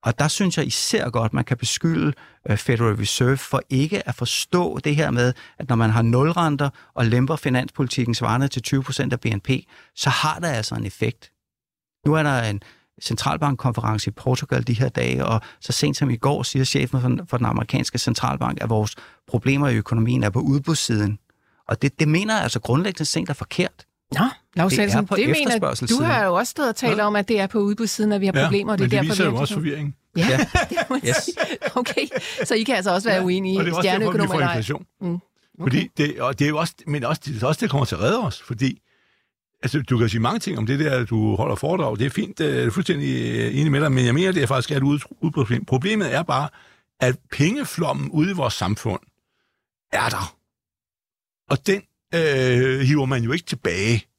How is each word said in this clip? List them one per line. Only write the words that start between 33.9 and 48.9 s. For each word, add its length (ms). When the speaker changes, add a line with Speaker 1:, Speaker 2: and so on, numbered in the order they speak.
Speaker 3:
vi 60
får 60
Speaker 2:
stjerneøkonomer 220
eller 140
ej. 60
Speaker 3:
inflation. 320
Speaker 2:
Mm. 120
Okay. 80
Speaker 3:
Fordi 360
det, 240
og 180
det 60
er 40
jo 80
også, 160
men 160
også, 220
det 180
er 40
også 120
det, 100
der 20
kommer 140
til 100
at 60
redde 180
os, 220
fordi, 400
altså, 180
du 160
kan 120
sige 120
mange 180
ting 180
om 80
det 140
der, 260
du 300
holder 200
foredrag. 440
Det 60
er 40
fint, 300
øh, 160
jeg 100
er 60
fuldstændig, 680
øh, 200
enig 120
med 100
dig, 100
men 140
jeg 80
mener, 180
det 120
er 40
faktisk 240
et 120
ud-, 160
udbrudsproblem. 440
Problemet 500
er 80
bare, 260
at 160
pengeflommen 800
ude 200
i 20
vores 200
samfund 460